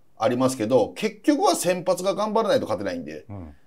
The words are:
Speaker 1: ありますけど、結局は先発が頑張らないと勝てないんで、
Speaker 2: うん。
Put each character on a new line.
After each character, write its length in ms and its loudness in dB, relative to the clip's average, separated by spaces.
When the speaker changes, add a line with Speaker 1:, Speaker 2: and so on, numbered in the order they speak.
Speaker 1:
あ 100 2
り 100 0
ま 120 2
す 80 -4
け 80 -2
ど、 300 2
結 220 -4
局 260 2
は 100 6
先 300 0
発 180 0
が 140 0
頑 180 -2
張 80 2
ら 80 0
な 60 4
い 40 2
と 60 -4
勝 140 -2
て 40 -8
な 100 -4
い 40 -6
ん 80 -10
で、 240 -12
Speaker 2:
う 40 -14
ん。 200 -14